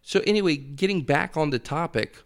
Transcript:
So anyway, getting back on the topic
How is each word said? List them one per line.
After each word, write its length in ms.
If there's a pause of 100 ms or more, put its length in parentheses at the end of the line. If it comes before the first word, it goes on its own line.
So 240
anyway, 300
getting 440
back 360
on 140
the 80
topic 680